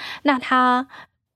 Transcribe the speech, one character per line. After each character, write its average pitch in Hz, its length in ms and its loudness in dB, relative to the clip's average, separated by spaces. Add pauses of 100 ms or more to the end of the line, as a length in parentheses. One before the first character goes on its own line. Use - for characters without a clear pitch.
(220)
那 285 160 2
他 254 500 0 (480)